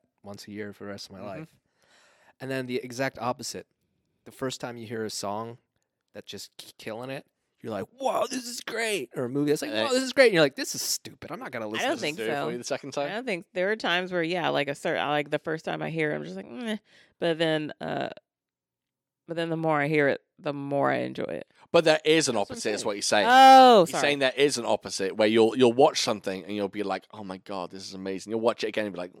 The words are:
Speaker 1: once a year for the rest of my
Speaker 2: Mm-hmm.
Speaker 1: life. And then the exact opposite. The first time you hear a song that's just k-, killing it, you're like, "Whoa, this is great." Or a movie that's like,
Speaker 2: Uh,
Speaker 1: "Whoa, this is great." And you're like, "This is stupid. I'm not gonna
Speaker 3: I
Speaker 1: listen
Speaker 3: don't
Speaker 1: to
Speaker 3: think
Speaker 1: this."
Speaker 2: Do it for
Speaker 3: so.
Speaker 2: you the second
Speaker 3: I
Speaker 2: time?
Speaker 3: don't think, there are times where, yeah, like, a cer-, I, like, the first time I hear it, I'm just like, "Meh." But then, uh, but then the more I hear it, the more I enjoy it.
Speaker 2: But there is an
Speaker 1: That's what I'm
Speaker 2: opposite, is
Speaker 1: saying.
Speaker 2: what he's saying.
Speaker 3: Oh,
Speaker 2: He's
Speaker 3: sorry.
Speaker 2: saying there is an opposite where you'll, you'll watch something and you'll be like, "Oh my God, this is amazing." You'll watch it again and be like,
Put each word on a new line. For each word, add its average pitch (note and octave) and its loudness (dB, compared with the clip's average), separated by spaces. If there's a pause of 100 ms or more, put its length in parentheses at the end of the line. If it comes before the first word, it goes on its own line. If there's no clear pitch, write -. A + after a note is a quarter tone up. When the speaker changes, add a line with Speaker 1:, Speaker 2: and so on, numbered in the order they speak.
(240)
Speaker 1:
once G2+ -16
a G#2+ -16
year G#2 -12
for - -18
the G2+ -12
rest G2+ -14
of G2+ -20
my F#2+ -18
Speaker 2:
Mm-hmm. G2+ -14
Speaker 1:
life. B2 -14 (920)
And C3 -10
then C3 -4
the B2 -4
exact B2+ -6
opposite. A#2 -6 (580)
The A2+ -20
first - -8
time A#2+ -10
you A2+ -14
hear A2+ -6
a G#2 -6
song A2 -8 (560)
that's G2+ -18
just - -16
k-, - -20
killing A#2 -12
it, C3+ -12 (360)
you're - -10
like, G3+ -6 (120)
"Whoa, B3+ -2
this B3+ -10
is A#3+ -12
great." A3 -6
Or C3 -6
a A#2+ -8
movie C#3+ -2
that's D#3 0
like, - -8
Speaker 2:
Uh, A2 0
Speaker 1:
"Whoa, - 0
this C4 0
is C4 -8
great." B3+ 6
And A3 4
you're E3 6
like, C#3+ 2
"This - -8
is - -6
stupid. - -8
I'm F3+ -10
not B3+ -14
gonna A2+ -8
Speaker 3:
I G#2 -8
Speaker 1:
listen E3+ -2
Speaker 3:
don't D#4 0
Speaker 1:
to A3 -8
Speaker 3:
think D#3+ -4
Speaker 1:
this." A2 -4
Speaker 2:
Do A2+ -2
it C#3+ -2
for C#3+ -4
Speaker 3:
so. D3+ -4
Speaker 2:
you A#2+ -6
the A#2+ -10
second C#3 -6
Speaker 3:
I C#3+ -2
Speaker 2:
time? C#3+ -4
Speaker 3:
don't A3+ -8
think, G3 -4
there F#3 0
are A3 0
times F3+ -2
where, F3 0
yeah, E3 0
like, C#3+ 0
a C#3+ -6
cer-, D#3+ -4
I, F#2+ -2
like, D3 -2
the D3 -2
first D#3+ -6
time D#3 -6
I D3+ -6
hear D#3 -2
it, D3+ -2
I'm D3+ -8
just F3+ -12
like, G3 -14
"Meh." A#3 -8 (420)
But E3+ 0
then, D#3 0
uh, C#3+ -6 (1160)
but E3 -8
then E3 -2
the D#3+ -2
more D#3+ 2
I C#3+ 0
hear D3+ 4
it, - -2 (160)
the D3+ -6
more C#3 -2
I C3+ 0
enjoy B2+ -6
it. - -10 (240)
Speaker 2:
But E3 6
there D#3 6
is D#3 4
an B2 -2
Speaker 1:
That's - -
what - -
I'm G#2 0
Speaker 2:
opposite, A#2 -6
is G#2 -2
Speaker 1:
saying. - -10
Speaker 2:
what G#2+ -2
he's G2+ -6
saying. G#2+ 4
Speaker 3:
Oh, B3+ 12
Speaker 2:
He's E3+ -8
Speaker 3:
sorry. D#3+ -2
Speaker 2:
saying C#3+ 0
there C3 2
is C3+ 2
an A#2 -6
opposite G2 -2
where G#2+ 4
you'll, A2+ 6
you'll B2 6
watch C#3 4
something F#2+ -4
and F#2+ -10
you'll G2+ -2
be G2+ -8
like, F#2+ -6
"Oh G#2+ -16
my F#2+ -12
God, F#2 -10
this F#2+ -16
is G2 -16
amazing." F#2+ -8
You'll A2+ -4
watch A2+ -2
it A2 -4
again G#2+ -4
and G2 -8
be E2+ -10
like, F#2 -10